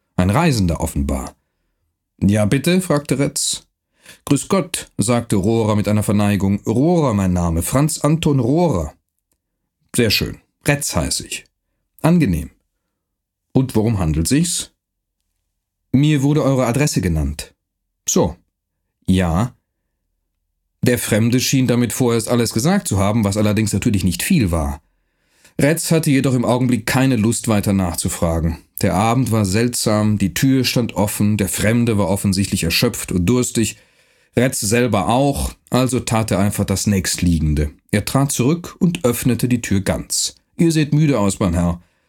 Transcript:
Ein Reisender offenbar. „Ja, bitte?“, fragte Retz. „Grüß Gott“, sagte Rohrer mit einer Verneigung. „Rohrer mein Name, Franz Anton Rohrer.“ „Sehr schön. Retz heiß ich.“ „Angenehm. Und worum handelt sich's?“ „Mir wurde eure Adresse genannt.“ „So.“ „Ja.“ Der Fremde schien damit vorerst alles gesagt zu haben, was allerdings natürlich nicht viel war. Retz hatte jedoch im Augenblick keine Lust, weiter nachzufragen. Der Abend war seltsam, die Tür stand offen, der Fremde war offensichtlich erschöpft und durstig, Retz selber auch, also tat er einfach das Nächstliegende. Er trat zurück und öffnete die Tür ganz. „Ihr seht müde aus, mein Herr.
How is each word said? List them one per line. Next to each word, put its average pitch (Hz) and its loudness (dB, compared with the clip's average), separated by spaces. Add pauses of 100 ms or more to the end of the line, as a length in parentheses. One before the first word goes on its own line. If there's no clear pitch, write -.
(160)
Ein 90 2
Reisender 110 0
offenbar. 69 -4 (840)
„Ja, 104 2
bitte?“, 139 -2
fragte 147 -2
Retz. - -6 (600)
„Grüß - -2
Gott“, - -4
sagte 117 -2
Rohrer 107 0
mit 101 -2
einer 104 0
Verneigung. 104 0
„Rohrer 139 2
mein 95 0
Name, 85 0
Franz 143 0
Anton 151 2
Rohrer.“ 123 0 (1000)
„Sehr 117 2
schön. - -2 (260)
Retz - -2
heiß 80 -2
ich.“ - -12 (580)
„Angenehm. 120 2 (1000)
Und 131 0
worum 110 0
handelt 80 -2
sich's?“ 165 -2 (1300)
„Mir 147 2
wurde 147 2
eure 131 2
Adresse 131 0
genannt.“ 78 -4 (540)
„So.“ 110 0 (680)
„Ja.“ 92 0 (1300)
Der 120 4
Fremde 117 2
schien 127 0
damit 120 0
vorerst 117 0
alles 117 0
gesagt 175 0
zu 104 -2
haben, 104 2
was 98 0
allerdings 107 0
natürlich 98 0
nicht 90 -2
viel 123 2
war. 73 -4 (800)
Retz 147 0
hatte 160 2
jedoch 135 2
im 123 0
Augenblick 123 0
keine 131 2
Lust, 113 0
weiter 104 2
nachzufragen. 85 -2 (220)
Der 95 2
Abend 110 0
war 110 2
seltsam, 107 0
die 98 -2
Tür 131 2
stand 120 -2
offen, 104 0
der 101 0
Fremde 113 0
war 98 0
offensichtlich 98 0
erschöpft - -2
und 90 0
durstig, 120 0 (640)
Retz 131 0
selber 107 0
auch, 127 0 (180)
also 123 0
tat 110 -2
er 95 2
einfach 101 0
das 95 -2
Nächstliegende. 80 0 (200)
Er 104 0
trat 139 0
zurück 151 -2
und 175 0
öffnete 120 0
die 123 0
Tür 98 -2
ganz. - -4 (200)
„Ihr 170 2
seht 151 0
müde 147 2
aus, 98 0
mein 92 2
Herr. 87 0 (280)